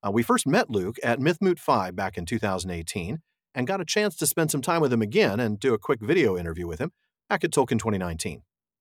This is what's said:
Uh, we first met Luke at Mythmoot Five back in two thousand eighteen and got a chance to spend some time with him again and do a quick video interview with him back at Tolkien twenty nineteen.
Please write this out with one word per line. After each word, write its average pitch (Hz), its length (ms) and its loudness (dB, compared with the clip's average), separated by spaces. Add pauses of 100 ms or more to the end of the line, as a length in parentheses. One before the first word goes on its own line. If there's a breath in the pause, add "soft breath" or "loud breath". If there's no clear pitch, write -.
Uh, 101 60 0
we 117 100 4
first 240 240 2
met 180 240 2
Luke 101 320 -2
at 117 180 0
Mythmoot 170 380 2
Five 95 380 0
back 95 220 -4
in 87 80 -6
two 113 120 -4
thousand 92 340 -2
eighteen 87 480 -6 (360)
and 127 100 -2
got 185 140 -4
a 175 60 -6
chance 208 320 -2
to - 100 0
spend 160 240 0
some 143 100 -2
time 165 200 2
with 139 100 4
him 117 100 2
again 113 380 2
and 107 220 0
do 131 120 2
a 107 60 2
quick 120 220 -2
video 117 360 2
interview 85 300 -6
with 82 120 -8
him 165 120 -4 (380)
back 190 160 0
at 165 60 -2
Tolkien 127 280 2
twenty 107 180 0
nineteen. 82 440 -6 (400)